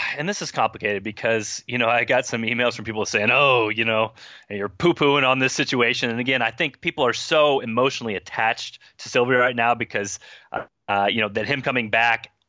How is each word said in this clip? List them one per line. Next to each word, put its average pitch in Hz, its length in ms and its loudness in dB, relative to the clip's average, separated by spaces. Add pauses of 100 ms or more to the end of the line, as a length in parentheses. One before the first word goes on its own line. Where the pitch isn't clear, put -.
(160)
and 151 120 -4
this 208 120 -6
is 156 100 -8
complicated 107 520 -2
because, 110 640 -4
you 123 120 -4
know, 117 80 2
I 117 160 2
got 120 240 0
some 117 160 -4
emails 117 320 0
from 110 100 -12
people 110 200 -4
saying, 107 260 0
"Oh, 127 380 4
you 110 140 -2
know, 110 280 2 (360)
you're 101 220 -6
poo-pooing 143 580 2
on 131 120 4
this 131 140 0
situation." 123 580 0
And 117 80 -4
again, 123 240 0
I 113 80 0
think 151 300 -6
people 156 220 -2
are 117 100 4
so 147 480 2
emotionally 120 520 -2
attached - 640 -4 (220)
to - 100 -16
Silvio 127 300 2
right 123 160 2
now 117 180 2
because, 110 460 -6 (320)
uh, - 140 -6 (220)
uh, 101 220 2
you 113 100 0
know, 107 100 0
that 104 180 -4
him 139 160 -2
coming 123 260 -2
back, 113 400 2 (200)